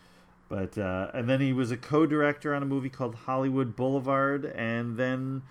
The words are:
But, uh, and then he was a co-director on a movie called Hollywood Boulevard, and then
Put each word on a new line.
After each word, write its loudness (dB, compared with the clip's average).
But, -4
uh, -2
and -2
then 4
he 2
was 0
a -2
co-director 2
on -2
a -4
movie -2
called -6
Hollywood 0
Boulevard, 2
and -2
then -2